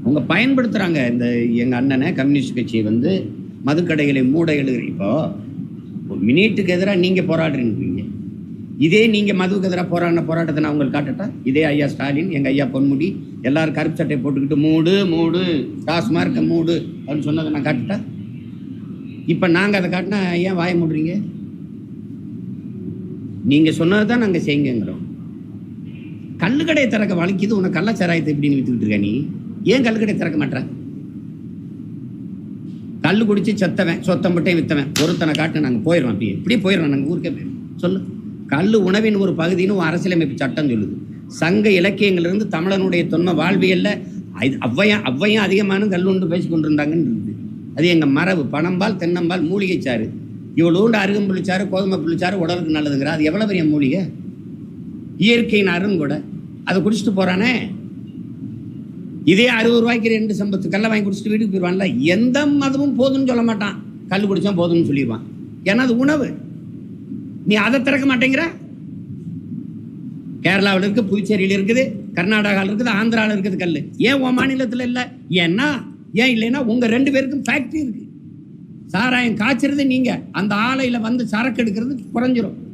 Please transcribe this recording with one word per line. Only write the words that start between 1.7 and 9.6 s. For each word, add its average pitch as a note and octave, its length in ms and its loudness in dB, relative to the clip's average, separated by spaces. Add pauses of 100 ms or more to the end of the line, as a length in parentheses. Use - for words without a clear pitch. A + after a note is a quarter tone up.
அண்ணனை, C3+ 300 2 (100)
கம்யூனிஸ்ட் C3+ 400 2
கட்சியை A2+ 320 0
வந்து B2 200 2 (560)
மதுக்கடைகளை D3+ 540 2 (120)
மூட E3 140 4 (140)
எழுதுறீங்க. B2+ 320 -2
இப்போ F#2 160 -2 (1000)
ஒரு - 80 -6 (100)
மினிட்டுக்கு F3+ 480 4
எதிரா G3 160 2 (120)
நீங்க F#3 240 2
போராடுறீங்க. C#3 720 0 (840)
இதே G#3 160 6 (120)
நீங்க G3+ 160 2 (100)
மதுவுக்கு F#3 280 0